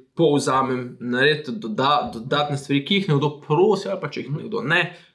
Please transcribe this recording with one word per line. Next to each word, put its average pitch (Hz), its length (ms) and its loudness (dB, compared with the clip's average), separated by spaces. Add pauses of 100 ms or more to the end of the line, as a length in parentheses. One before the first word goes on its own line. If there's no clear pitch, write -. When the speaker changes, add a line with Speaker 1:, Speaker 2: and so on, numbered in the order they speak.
Speaker 1:
povzamem, 131 880 0
naredite 131 560 0
doda-, 117 560 0
dodatne 143 480 -2
stvari, 139 260 -2
ki 196 120 0
jih 190 140 0
nekdo 139 280 0
prosi 190 500 2
ali 190 140 -4
pa 147 80 -6
če 123 100 -10
jih 117 100 -8
Speaker 2:
Mhm. 147 120 -6
Speaker 1:
nekdo 110 200 -6
ne, 165 220 0 (320)